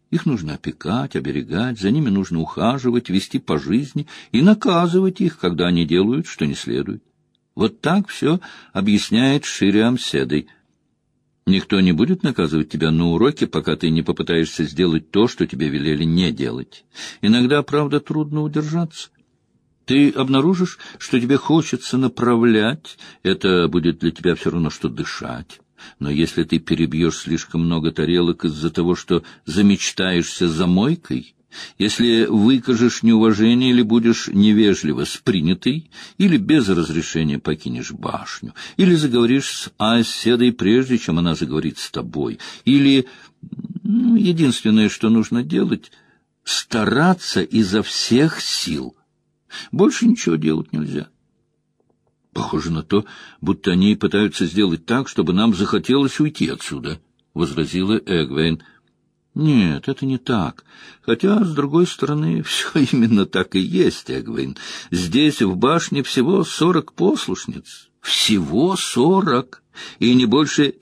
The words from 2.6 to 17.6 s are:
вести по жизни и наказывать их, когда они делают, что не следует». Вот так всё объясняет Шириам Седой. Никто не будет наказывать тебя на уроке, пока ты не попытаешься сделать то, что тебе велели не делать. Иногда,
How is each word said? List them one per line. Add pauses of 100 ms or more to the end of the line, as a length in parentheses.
вести
по
жизни (240)
и
наказывать
их,
когда
они
делают,
что
не
следует». (540)
Вот
так
всё (340)
объясняет
Шириам
Седой. (1000)
Никто
не
будет
наказывать
тебя
на
уроке,
пока
ты
не
попытаешься
сделать
то,
что
тебе
велели
не
делать. (380)
Иногда,